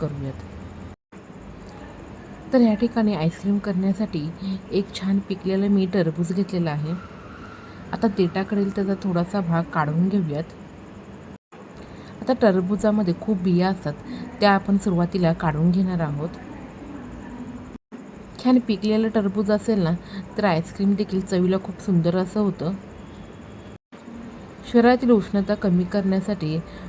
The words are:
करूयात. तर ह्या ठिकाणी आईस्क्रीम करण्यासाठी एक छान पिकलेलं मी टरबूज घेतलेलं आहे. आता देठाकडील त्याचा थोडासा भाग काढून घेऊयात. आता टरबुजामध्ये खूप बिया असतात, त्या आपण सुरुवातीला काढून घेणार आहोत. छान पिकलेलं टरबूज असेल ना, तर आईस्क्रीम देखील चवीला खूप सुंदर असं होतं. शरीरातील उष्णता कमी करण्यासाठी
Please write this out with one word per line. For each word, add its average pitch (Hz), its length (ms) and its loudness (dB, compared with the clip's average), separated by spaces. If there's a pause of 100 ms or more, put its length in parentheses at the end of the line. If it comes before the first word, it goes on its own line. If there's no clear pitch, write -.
करूयात. 143 420 -6 (2000)
तर 262 80 8
ह्या 226 120 8
ठिकाणी 214 420 2
आईस्क्रीम 170 420 0
करण्यासाठी 196 720 0 (420)
एक 202 240 0
छान 196 240 2
पिकलेलं 190 480 -2
मी 196 180 4
टरबूज 175 480 0
घेतलेलं 185 360 0
आहे. 151 240 -2 (960)
आता - 160 0
देठाकडील 196 680 0
त्याचा 196 180 0 (100)
थोडासा 180 380 0
भाग 170 220 2
काढून 165 460 2
घेऊयात. 165 340 0 (1800)
आता 262 200 2
टरबुजामध्ये 202 800 4
खूप 208 200 0
बिया 180 280 4
असतात, 180 240 -2 (460)
त्या 202 120 6
आपण 196 260 4
सुरुवातीला 175 560 2
काढून 165 380 2
घेणार 185 280 2
आहोत. 151 300 -2 (2250)
छान 254 160 8
पिकलेलं 220 480 2
टरबूज 208 440 2
असेल 208 280 2
ना, 165 120 4 (460)
तर 208 80 0
आईस्क्रीम 196 500 2
देखील 190 260 0
चवीला 185 420 2
खूप - 180 -10
सुंदर 170 340 4
असं 185 240 0
होतं. 190 340 0 (2000)
शरीरातील 240 400 6
उष्णता 202 440 4
कमी 180 280 4
करण्यासाठी 190 760 0 (320)